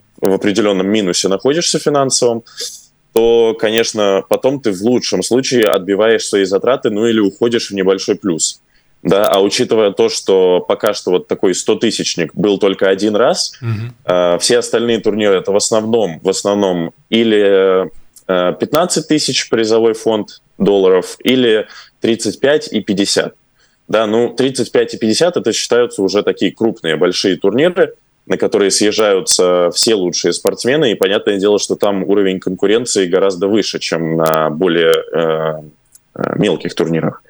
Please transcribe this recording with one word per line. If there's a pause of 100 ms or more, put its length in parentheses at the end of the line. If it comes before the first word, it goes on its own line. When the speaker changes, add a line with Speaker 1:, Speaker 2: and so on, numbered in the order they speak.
(200)
Speaker 1:
в
определённом
минусе
находишься
финансовом, (680)
то,
конечно,
потом
ты
в
лучшем
случае
отбиваешь
свои
затраты,
ну
или
уходишь
в
небольшой
плюс. (460)
Да,
а
учитывая
то,
что
пока
что
вот
такой
стотысячник
был
только
один
раз,
Speaker 2:
Мгм. (100)
Speaker 1:
э,
все
остальные
турниры —
это
в
основном,
в
основном (180)
или, (380)
э,
пятнадцать
тысяч
призовой
фонд (160)
долларов,
или (320)
тридцать
пять
и
пятьдесят. (500)
Да,
ну,
тридцать
пять
и
пятьдесят —
это
считаются
уже
такие
крупные,
большие
турниры, (340)
на
которые
съезжаются
все
лучшие
спортсмены,
и
понятное
дело,
что
там
уровень
конкуренции
гораздо
выше,
чем
на
более, (200)
э, (640)
э,
мелких
турнирах.